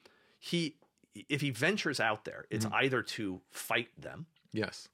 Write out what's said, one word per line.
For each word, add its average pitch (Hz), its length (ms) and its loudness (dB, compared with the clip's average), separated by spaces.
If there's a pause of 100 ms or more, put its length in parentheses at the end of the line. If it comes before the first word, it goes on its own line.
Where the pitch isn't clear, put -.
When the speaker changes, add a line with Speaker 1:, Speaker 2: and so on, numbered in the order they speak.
(380)
Speaker 1:
he, 170 380 0 (380)
if 135 260 -2
he 143 100 2
ventures 151 500 2
out 107 240 2
there, - 260 -10
it's 104 140 0
Speaker 2:
Mm-hmm. 104 100 0
Speaker 1:
either 127 280 4
to 95 380 -4 (100)
fight 117 380 0 (120)
them, 69 260 -10 (260)
Speaker 2:
Yes. - 420 -4